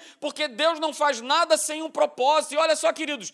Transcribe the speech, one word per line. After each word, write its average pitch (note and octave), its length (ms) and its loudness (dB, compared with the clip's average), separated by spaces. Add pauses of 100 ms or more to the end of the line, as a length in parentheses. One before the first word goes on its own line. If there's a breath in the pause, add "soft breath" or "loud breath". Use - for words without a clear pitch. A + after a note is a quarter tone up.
(200 loud breath)
porque D4 280 -4
Deus D4+ 320 0
não D#4 120 -2
faz C#4+ 280 0
nada D#4 360 2
sem D#4 280 -4
um D#4 60 -6
propósito. D4 640 0
E - 20 0
olha D#4+ 180 4
só, D#4 180 0
queridos, C#4+ 420 -6